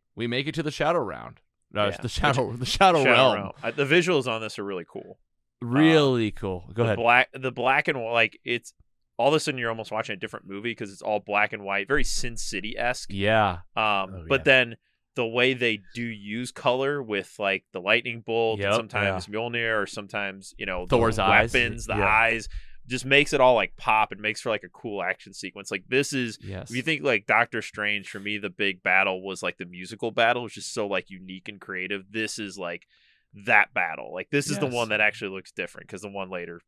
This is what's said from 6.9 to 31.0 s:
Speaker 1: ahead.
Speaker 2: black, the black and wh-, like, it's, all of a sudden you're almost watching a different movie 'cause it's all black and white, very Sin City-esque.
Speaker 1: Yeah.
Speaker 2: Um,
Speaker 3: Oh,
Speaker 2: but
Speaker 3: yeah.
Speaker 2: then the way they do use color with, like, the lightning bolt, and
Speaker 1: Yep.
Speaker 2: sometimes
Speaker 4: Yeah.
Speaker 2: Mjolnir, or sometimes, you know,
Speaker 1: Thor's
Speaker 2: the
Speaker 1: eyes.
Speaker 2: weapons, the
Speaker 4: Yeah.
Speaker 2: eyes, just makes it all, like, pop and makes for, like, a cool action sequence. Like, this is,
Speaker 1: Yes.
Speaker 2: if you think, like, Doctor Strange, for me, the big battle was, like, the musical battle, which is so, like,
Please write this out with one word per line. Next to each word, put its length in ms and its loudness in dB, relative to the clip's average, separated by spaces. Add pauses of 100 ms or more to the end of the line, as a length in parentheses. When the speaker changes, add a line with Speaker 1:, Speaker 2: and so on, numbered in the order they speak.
Speaker 1:
ahead. 60 2
Speaker 2:
black, 380 2
the 180 -6
black 360 0
and 100 -2
wh-, 140 -6
like, 320 2
it's, 280 -6 (440)
all 120 2
of 60 2
a 60 2
sudden 180 -4
you're 120 -4
almost 200 -6
watching 240 -4
a 20 -12
different 300 -12
movie 300 -6
'cause 160 -10
it's 100 -18
all 160 0
black 340 0
and 120 -10
white, 240 -2
very 160 4
Sin 320 0
City-esque. 760 -4
Speaker 1:
Yeah. 460 4 (160)
Speaker 2:
Um, 400 0
Speaker 3:
Oh, 140 -12
Speaker 2:
but 120 2
Speaker 3:
yeah. 40 -6
Speaker 2:
then 320 4 (400)
the 100 0
way 280 2
they 280 0 (140)
do 80 -4
use 480 -8
color 500 0
with, 380 -4
like, 320 0
the 80 -8
lightning 400 0
bolt, 400 0
and 100 0
Speaker 1:
Yep. 40 4
Speaker 2:
sometimes 520 0
Speaker 4:
Yeah. 80 -10
Speaker 2:
Mjolnir, 480 -2
or 60 -4
sometimes, 680 -10
you 100 -10
know, 200 -4
Speaker 1:
Thor's 300 2
Speaker 2:
the 80 2
Speaker 1:
eyes. 280 4
Speaker 2:
weapons, 340 0
the 100 -4
Speaker 4:
Yeah. 100 2
Speaker 2:
eyes, 420 2 (380)
just 180 -6
makes 300 4
it 60 4
all, 160 8
like, 200 0
pop 360 2
and 80 -14
makes 200 -4
for, 100 -6
like, 120 -2
a 60 -16
cool 340 -8
action 320 -6
sequence. 380 -12
Like, 160 -4
this 260 0
is, 260 -4
Speaker 1:
Yes. 300 -12
Speaker 2:
if 60 -6
you 60 -4
think, 200 -2
like, 240 0
Doctor 340 2
Strange, 480 -6
for 120 -12
me, 180 -6
the 100 -4
big 340 -2
battle 380 2
was, 220 -8
like, 160 -4
the 80 -10
musical 460 -8
battle, 320 2
which 120 -12
is 80 -12
so, 220 -4
like, 240 -4